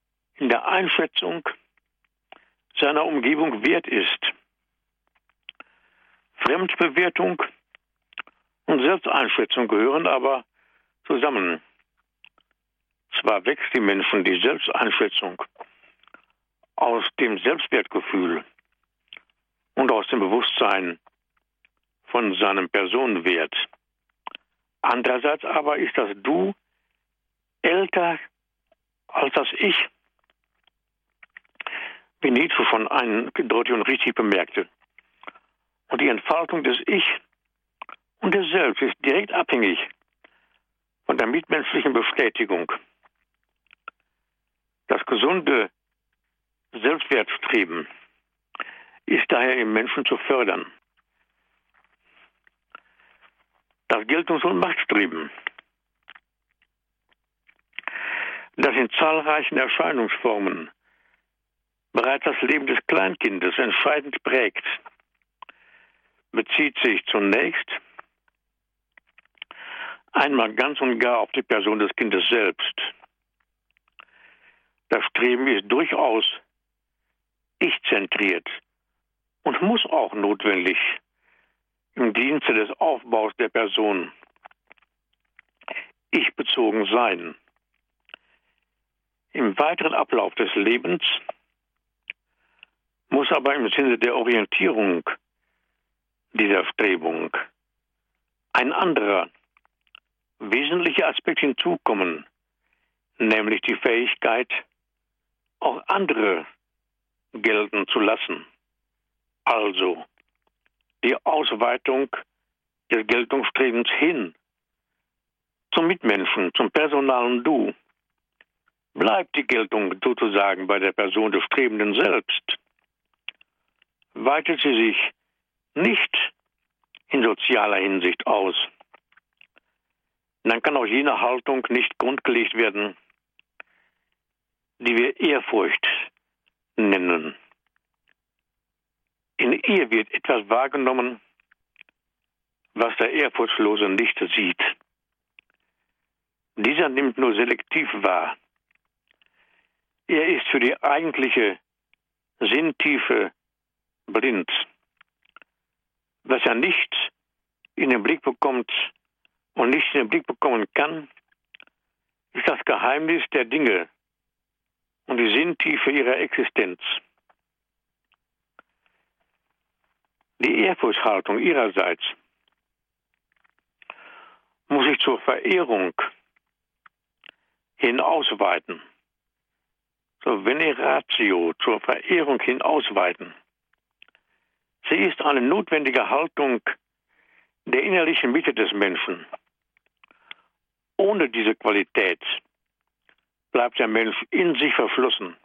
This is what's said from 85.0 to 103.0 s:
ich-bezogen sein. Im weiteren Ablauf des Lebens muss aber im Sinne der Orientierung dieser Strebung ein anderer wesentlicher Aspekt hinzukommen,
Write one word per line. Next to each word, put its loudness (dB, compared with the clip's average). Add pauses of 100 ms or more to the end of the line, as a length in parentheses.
ich-bezogen 0
sein. 0 (2000)
Im -2
weiteren 0
Ablauf 0
des -2
Lebens 0 (2000)
muss 0
aber 2
im 0
Sinne 2
der 2
Orientierung 0 (1200)
dieser 2
Strebung -2 (1200)
ein 2
anderer 0 (1080)
wesentlicher 0
Aspekt -4
hinzukommen, -2 (920)